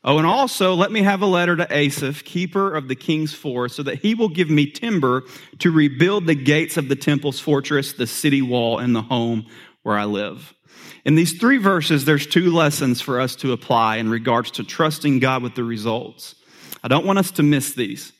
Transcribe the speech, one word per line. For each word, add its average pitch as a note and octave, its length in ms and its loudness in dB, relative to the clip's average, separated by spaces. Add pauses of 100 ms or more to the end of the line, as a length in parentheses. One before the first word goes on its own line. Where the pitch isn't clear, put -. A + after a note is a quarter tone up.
Oh, D3+ 120 4
and D#3+ 100 4
also G3+ 480 2
let F#3 160 2
me G#3+ 100 0
have G3 200 2
a G#3 40 0
letter F3 300 2
to E3 180 -4
Asaph, D3 520 -2
keeper F#3 500 -4
of C3+ 140 -6
the C3 60 -4
king's D#3 380 -4
forest, B2 440 -6
so C#3+ 60 -8
that C3+ 160 -6
he G#3+ 140 0
will A3+ 140 0
give E3 220 0
me D3 160 4
timber C#3+ 580 -2 (360)
to F3 120 2
rebuild D#3+ 560 2
the D#3+ 80 4
gates D3 400 0
of C#3+ 140 -4
the C#3+ 80 2
temple's C#3+ 420 -2
fortress, C#3 540 0
the B2 120 -4
city C#3 360 0
wall, A#2+ 380 0
and B2 140 0
the A2 100 0
home A#2 420 -2 (360)
where G#2 160 -2
I G#2 60 -2
live.'" G#2 500 -6 (520)
In C#3+ 100 4
these E3 240 2
three B3+ 180 4
verses, E3 460 2
there's D3 240 2
two F3 240 2
lessons D3 480 0
for B2 200 -4
us B2+ 180 -4
to C3 160 -4
apply A2+ 420 0
in A2+ 140 -2
regards A#2 420 -2
to - 140 -10
trusting D3+ 540 0
God C3 220 0
with A#2+ 140 -8
the B2 80 -4
results. A#2 720 -6 (480)
I A#2 60 -8
don't D#3+ 160 2
want G3 140 4
us F#3 120 0
to D#3+ 120 0
miss D3 280 2
these. - 480 -6